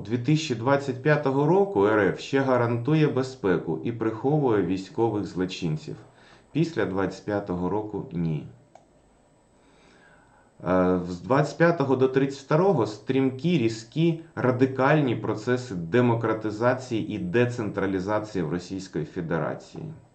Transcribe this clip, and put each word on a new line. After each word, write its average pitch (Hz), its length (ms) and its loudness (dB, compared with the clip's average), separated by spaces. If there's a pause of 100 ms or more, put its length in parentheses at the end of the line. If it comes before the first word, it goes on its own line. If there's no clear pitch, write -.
дві 113 120 -2
тисячі 139 380 0
двадцять 127 480 -2
п'ятого 147 440 2
року 101 380 4
Р 107 140 4
Ф 90 200 2
ще - 200 -2
гарантує 127 680 2
безпеку 110 760 -2
і - 80 -4
приховує 117 720 0
військових 95 640 -2
злочинців. 85 720 -4 (560)
Після 143 340 0
двадцять 92 400 -2
п'ятого 92 440 -2
року 101 420 -6
ні. 80 360 -4 (2250)
Е, 92 400 2
з 87 140 -8
двадцять 135 360 0
п'ятого 165 380 4
до 127 120 4
тридцять 139 320 0
второго 156 480 2
стрімкі, 135 720 0
різкі, 156 640 0 (140)
радикальні 131 800 2
процеси 110 600 -2
демократизації 110 1400 0
і 101 40 -4
децентралізації 98 1200 0
в 76 80 -4
Російської 87 540 -4
Федерації. 78 800 -6 (320)